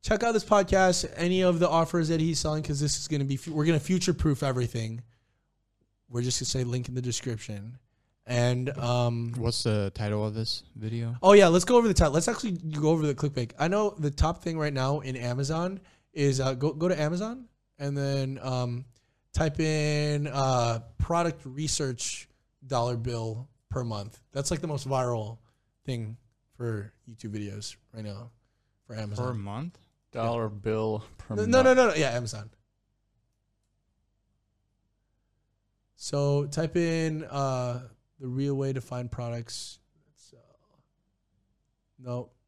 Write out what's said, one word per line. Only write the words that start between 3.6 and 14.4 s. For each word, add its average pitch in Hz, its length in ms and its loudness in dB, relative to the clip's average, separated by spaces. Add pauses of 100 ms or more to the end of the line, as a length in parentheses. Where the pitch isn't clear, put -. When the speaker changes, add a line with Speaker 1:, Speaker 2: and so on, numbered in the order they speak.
Speaker 1:
gonna 165 140 4
future-proof 156 640 2
everything. 120 580 -2 (1040)
We're 120 140 -4
just 123 180 -2
gonna 123 100 -4
say 127 140 0
link 123 240 -4
in 123 80 -10
the 127 60 -4
description. 117 760 -6 (500)
And, 123 500 2
um, 120 600 0
Speaker 2:
What's 117 260 -2
the 104 320 0
title 107 280 -2
of 107 120 -4
this 113 260 -4 (140)
video? 117 480 -6
Speaker 1:
Oh 190 100 10
yeah, 196 140 12
let's 180 180 6
go 247 120 6
over 233 100 6
the 196 80 4
title. 151 180 6
Let's - 140 2
actually 233 240 -2
go 156 400 -2
over 156 160 2
the 139 80 0
clickbait. 139 420 -4
I 151 120 0
know 208 280 0
the 147 140 -2
top 185 320 0